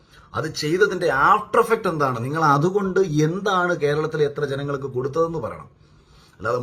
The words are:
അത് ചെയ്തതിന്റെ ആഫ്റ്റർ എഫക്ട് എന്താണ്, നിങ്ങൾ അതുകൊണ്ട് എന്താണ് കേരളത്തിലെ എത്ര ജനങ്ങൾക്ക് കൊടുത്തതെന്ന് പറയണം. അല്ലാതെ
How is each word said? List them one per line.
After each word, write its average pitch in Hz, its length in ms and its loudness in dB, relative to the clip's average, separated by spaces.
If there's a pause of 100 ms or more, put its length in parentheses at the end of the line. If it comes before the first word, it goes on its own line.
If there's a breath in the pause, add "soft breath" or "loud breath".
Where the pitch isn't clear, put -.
(340 soft breath)
അത് 135 200 -6
ചെയ്തതിന്റെ 175 560 0
ആഫ്റ്റർ 180 500 4
എഫക്ട് 220 280 0
എന്താണ്, 131 360 -2
നിങ്ങൾ 156 200 -2
അതുകൊണ്ട് 185 560 2
എന്താണ് 175 760 2
കേരളത്തിലെ 147 480 0
എത്ര 147 200 -2
ജനങ്ങൾക്ക് 139 400 -6
കൊടുത്തതെന്ന് 135 540 -2
പറയണം. 95 360 -10 (640 soft breath)
അല്ലാതെ 117 240 -2